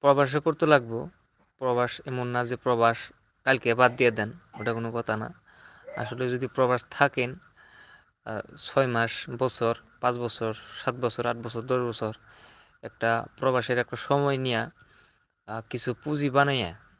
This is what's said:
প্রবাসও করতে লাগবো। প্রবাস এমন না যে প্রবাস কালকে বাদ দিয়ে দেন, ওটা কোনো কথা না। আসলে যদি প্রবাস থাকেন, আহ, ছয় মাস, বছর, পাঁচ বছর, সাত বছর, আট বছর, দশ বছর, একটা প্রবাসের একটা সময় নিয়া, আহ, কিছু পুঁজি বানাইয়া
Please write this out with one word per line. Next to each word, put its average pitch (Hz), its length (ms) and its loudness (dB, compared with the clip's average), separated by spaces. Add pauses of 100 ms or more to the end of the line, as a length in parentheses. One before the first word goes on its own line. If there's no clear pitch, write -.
প্রবাসও 139 400 4
করতে 156 260 0
লাগবো। 131 440 2 (480)
প্রবাস 123 480 0
এমন 123 200 -4
না 123 180 -2
যে 120 120 -4
প্রবাস 117 560 2 (320)
কালকে 127 300 2
বাদ 123 220 4
দিয়ে 123 140 6
দেন, 110 220 -4 (280)
ওটা 117 120 -2
কোনো 117 200 -4
কথা 113 240 -2
না। 113 180 -8 (640)
আসলে 123 320 -4
যদি 123 180 -4
প্রবাস 123 440 0
থাকেন, 131 440 0 (880)
আহ, 110 320 -10
ছয় - 300 0
মাস, 117 520 -2
বছর, 120 360 0 (260)
পাঁচ 123 180 0
বছর, 113 360 -4 (300)
সাত 123 100 -2
বছর, 123 320 -2
আট 117 100 -2
বছর, 117 260 -10
দশ 127 160 0
বছর, 113 340 -4 (680)
একটা 117 440 -2 (100)
প্রবাসের 127 420 2
একটা 120 180 -2
সময় 143 400 2
নিয়া, 127 340 -2 (760)
আহ, 110 140 -8 (100)
কিছু 127 240 -4
পুঁজি 147 360 -2
বানাইয়া 131 440 2 (260)